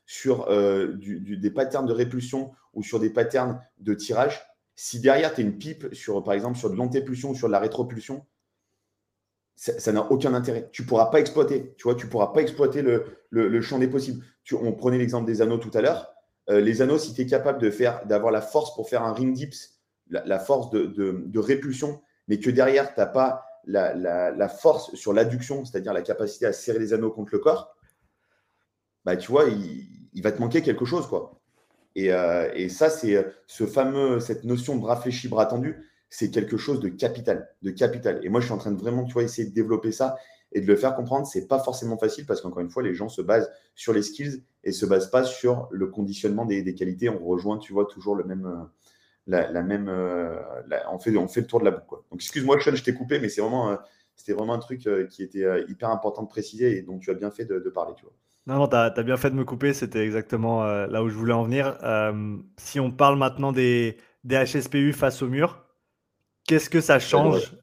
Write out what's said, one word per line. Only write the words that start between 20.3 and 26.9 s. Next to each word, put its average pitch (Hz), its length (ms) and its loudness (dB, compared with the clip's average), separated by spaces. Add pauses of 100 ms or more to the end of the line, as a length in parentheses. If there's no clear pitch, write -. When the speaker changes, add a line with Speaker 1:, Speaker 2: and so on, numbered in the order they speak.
Speaker 1:
force 127 320 0
de, 104 160 2
de, 95 400 -2
de 110 120 -2
répulsion, 139 600 -2 (260)
mais 104 140 0
que 131 100 0
derrière, 135 440 4
t'as 104 120 2
pas 131 380 0 (220)
la, 92 280 0
la, 90 360 0
la 98 180 0
force - 460 2
sur - 180 -4
l'adduction, 123 540 0
c'est-à-dire 98 260 -6
la 87 100 -2
capacité 107 440 -4
à 104 80 2
serrer 113 240 -4
les 110 160 0